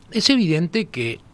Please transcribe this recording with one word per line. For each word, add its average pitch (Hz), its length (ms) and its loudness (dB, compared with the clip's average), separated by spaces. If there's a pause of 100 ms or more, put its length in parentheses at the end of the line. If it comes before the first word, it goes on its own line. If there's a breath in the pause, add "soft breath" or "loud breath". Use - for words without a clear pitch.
(120)
es 220 180 2
evidente 180 540 0
que, 117 340 -6 (160)